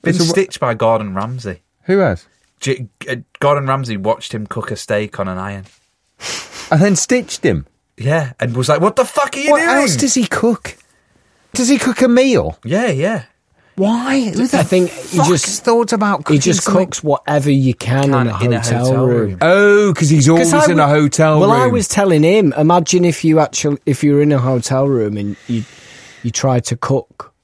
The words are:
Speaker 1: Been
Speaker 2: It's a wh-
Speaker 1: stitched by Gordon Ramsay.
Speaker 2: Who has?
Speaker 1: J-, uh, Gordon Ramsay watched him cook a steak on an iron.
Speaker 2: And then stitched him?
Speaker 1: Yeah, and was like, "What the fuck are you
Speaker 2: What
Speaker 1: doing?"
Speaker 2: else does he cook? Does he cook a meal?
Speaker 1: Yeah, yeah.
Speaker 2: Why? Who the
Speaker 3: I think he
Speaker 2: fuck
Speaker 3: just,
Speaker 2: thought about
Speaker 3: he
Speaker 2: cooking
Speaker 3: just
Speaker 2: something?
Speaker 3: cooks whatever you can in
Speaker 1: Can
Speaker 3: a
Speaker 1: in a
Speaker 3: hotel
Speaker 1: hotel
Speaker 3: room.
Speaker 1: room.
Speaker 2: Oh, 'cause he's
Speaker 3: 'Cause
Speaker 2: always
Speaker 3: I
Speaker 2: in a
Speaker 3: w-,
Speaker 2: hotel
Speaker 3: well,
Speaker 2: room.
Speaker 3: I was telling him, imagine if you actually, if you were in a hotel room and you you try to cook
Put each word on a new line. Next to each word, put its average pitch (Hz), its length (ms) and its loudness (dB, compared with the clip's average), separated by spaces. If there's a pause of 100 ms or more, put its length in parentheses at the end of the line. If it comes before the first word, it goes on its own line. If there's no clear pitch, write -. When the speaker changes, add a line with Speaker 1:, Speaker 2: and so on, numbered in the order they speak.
Speaker 1:
Been 170 100 0
Speaker 2:
It's 180 60 0
a 170 60 2
wh- 165 40 -2
Speaker 1:
stitched 190 300 -2
by 120 160 -2
Gordon 107 400 0
Ramsay. 110 480 -8 (220)
Speaker 2:
Who 190 120 0
has? 131 300 -2 (320)
Speaker 1:
J-, 131 280 -6 (220)
uh, 127 60 -4 (240)
Gordon 143 260 0
Ramsay 131 320 -4
watched 107 340 -4
him 107 140 -8
cook - 240 -10
a 107 60 -6
steak 107 440 -6
on 95 80 -6
an 92 120 -8
iron. 98 260 -12 (1040)
Speaker 2:
And 156 100 4
then 196 160 4
stitched - 480 -2
him? 85 220 0 (320)
Speaker 1:
Yeah, 139 420 -2
and 120 160 -4
was 127 140 -2
like, 147 100 2
"What 214 160 0
the 254 100 2
fuck - 300 -4
are 277 40 -6
you 294 100 -2
Speaker 2:
What 294 80 4
Speaker 1:
doing?" 330 140 0
Speaker 2:
else 262 240 0
does 247 180 0
he 240 140 0
cook? - 500 -4 (760)
Does 247 140 -2
he 269 120 2
cook 254 240 0
a 254 40 4
meal? 240 560 2
Speaker 1:
Yeah, 196 280 -2
yeah. 156 320 -2 (520)
Speaker 2:
Why? 233 440 0 (100)
Who 226 160 0
the 247 140 0
Speaker 3:
I - 40 2
think 180 280 0
he - 260 -6
Speaker 2:
fuck 160 120 4
Speaker 3:
just, - 340 -2
Speaker 2:
thought 233 300 2
about 208 260 0
Speaker 3:
he 151 60 -10
Speaker 2:
cooking 147 160 2
Speaker 3:
just 180 220 0
Speaker 2:
something? 185 220 0
Speaker 3:
cooks - 180 -12
whatever 147 460 0
you 135 240 2
can 131 320 -2
in 139 60 2
Speaker 1:
Can 123 160 2
Speaker 3:
a 104 160 -6
Speaker 1:
in 123 100 0
a 117 80 -2
Speaker 3:
hotel 117 240 -2
Speaker 1:
hotel 131 220 2
Speaker 3:
room. 117 240 0
Speaker 1:
room. 90 100 -10
Speaker 2:
Oh, 202 540 4
'cause 156 140 0
he's 143 180 4
Speaker 3:
'Cause 170 260 4
Speaker 2:
always 196 160 4
Speaker 3:
I - 40 2
Speaker 2:
in 160 60 2
a 151 40 6
Speaker 3:
w-, 151 180 4
Speaker 2:
hotel 156 380 2
Speaker 3:
well, 196 120 4
Speaker 2:
room. 240 80 2
Speaker 3:
I 254 60 2
was 233 220 0
telling 185 340 2
him, 175 340 4
imagine 175 480 2
if 165 220 0
you 160 140 4
actually, 147 480 -2
if 143 160 -2
you 147 100 2
were 143 80 4
in 147 100 2
a 143 60 2
hotel 131 500 0
room 107 300 -2
and 101 180 -6 (120)
you 113 160 -4 (600)
you 120 80 -4
try 127 300 -2
to - 140 -6
cook - 580 -6 (100)